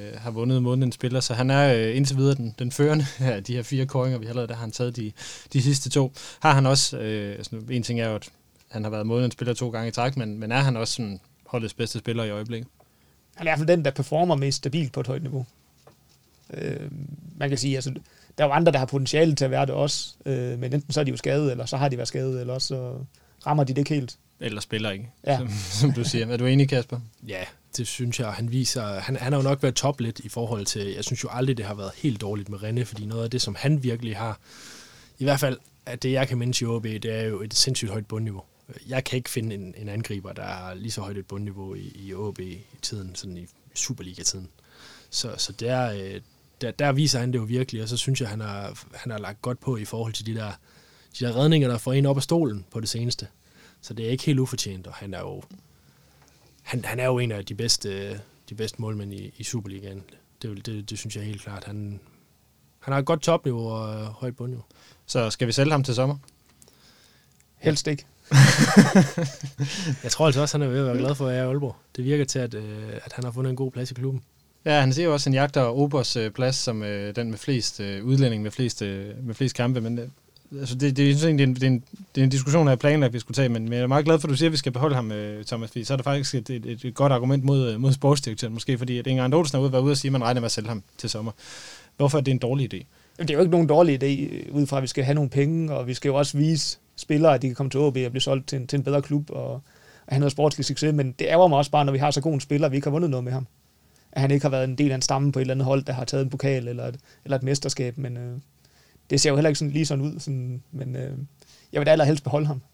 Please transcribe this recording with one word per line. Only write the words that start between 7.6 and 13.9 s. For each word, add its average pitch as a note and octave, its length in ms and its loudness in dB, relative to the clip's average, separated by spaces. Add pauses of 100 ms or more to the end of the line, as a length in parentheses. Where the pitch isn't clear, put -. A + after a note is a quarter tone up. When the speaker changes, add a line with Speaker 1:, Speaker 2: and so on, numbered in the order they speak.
Speaker 1:
en B2 120 -2
ting A#2 180 -2
er A2+ 80 0
jo, G#2+ 60 -2
at G#2 140 -8 (400)
han G#2+ 160 -6
har G#2+ 60 -4
været G#2+ 160 -4
månedens A#2 260 2
spiller A#2+ 220 -4
to A#2+ 160 -4
gange A2+ 180 -6
i A2 40 -6
træk, C3 240 -2
men, A2 220 -4
men A2 140 -6
er C3 80 4
han C3+ 160 4
også A2+ 180 -2
sådan G2+ 260 -6 (260)
holdets A2+ 280 -4
bedste A#2 240 -4
spiller A2+ 260 -4
i G#2 60 -4
øjeblikket? A2+ 380 -8 (680)
Speaker 2:
Han E3+ 120 -8
er D#3+ 40 2
i - 0 -
hvert D#3 80 2
fald D#3 100 2
den, E3+ 160 6
der C#3 60 2